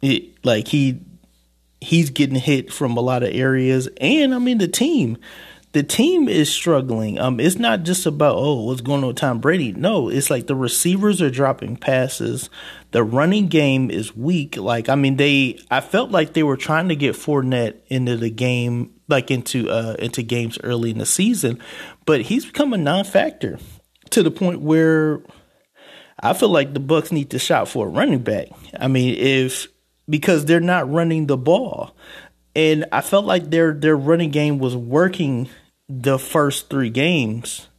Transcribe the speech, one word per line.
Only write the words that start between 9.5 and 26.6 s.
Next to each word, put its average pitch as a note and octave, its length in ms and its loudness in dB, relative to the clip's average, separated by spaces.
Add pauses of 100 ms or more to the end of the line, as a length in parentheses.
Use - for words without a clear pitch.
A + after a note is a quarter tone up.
No, D#3+ 380 -2
it's C#3 200 -2
like C3 180 -2
the C#3 80 -2
receivers F3+ 680 0
are C#3+ 100 2
dropping B2 460 -2
passes. B2+ 720 -2 (420)
The A#2 120 2
running D#3+ 440 2
game C3+ 420 2
is - 260 -6
weak. C#3+ 400 -2
Like, A#2 320 -4
I C3 60 2
mean, C3+ 240 2
they, C#3 420 2 (120)
I C3 100 2
felt B3 300 -2
like E3 220 0
they D#3+ 100 2
were C#3 140 0
trying D#3+ 320 -2
to E3 60 0
get C#3 200 -2
Fournette B2+ 640 -2 (100)
into B2 300 -2
the A#2 120 -2
game, A#2+ 640 -2 (160)
like, C3+ 240 0
into, A#2+ 400 -4
uh, A2+ 260 -4
into A#2 240 -6
games A#2 420 -6
early A#2 280 -2
in A2 80 -6
the G#2+ 80 -4
season, F3+ 500 0 (480)
but D#3 160 2
he's A#3 240 -2
become C#4+ 260 -2
a A3 60 -2
non-factor F3+ 800 0 (540)
to A3+ 100 4
the E3 80 4
point F3 320 -2
where D#3 640 2 (960)
I - 140 0
feel A3+ 160 4
like C#3 260 2